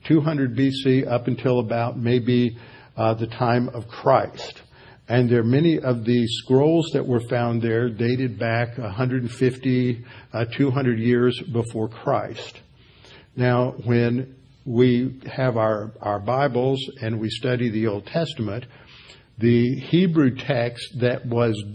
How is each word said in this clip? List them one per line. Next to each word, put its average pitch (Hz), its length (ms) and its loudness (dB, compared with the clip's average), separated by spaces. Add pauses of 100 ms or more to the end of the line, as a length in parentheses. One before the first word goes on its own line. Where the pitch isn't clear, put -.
two 156 160 4
hundred 139 360 -2
B 135 140 2
C 131 340 0
up 117 240 -2
until 123 300 0
about 117 400 -2
maybe, 120 580 2 (400)
uh, 113 180 2
the 110 120 -4
time 120 420 0
of 117 200 -12
Christ. - 760 0 (460)
And 123 200 4
there 120 120 4
are 110 40 0
many 151 340 4
of 120 260 -2
the 120 240 2
scrolls 151 640 2
that 139 120 -2
were 123 240 0
found 117 340 0
there 117 280 0
dated 120 480 -2
back 117 400 -2
a 110 120 -8
hundred 127 320 -2
and 117 80 -6
fifty, 127 760 0 (280)
uh, 113 120 -2 (120)
two 139 140 2
hundred 123 300 0
years 120 400 2 (120)
before 113 360 -4
Christ. 110 720 -6 (760)
Now, 123 380 2 (100)
when 120 520 0 (280)
we 123 600 2
have 127 300 -2
our, 110 440 0
our 104 200 -4
Bibles 131 600 0 (220)
and 113 180 -2
we 110 80 -4
study 123 420 -2
the 110 180 0
Old 101 180 -4
Testament, 120 600 -6 (720)
the 120 380 4
Hebrew 160 600 2
text 120 640 -4
that 123 260 0
was 117 340 0 (140)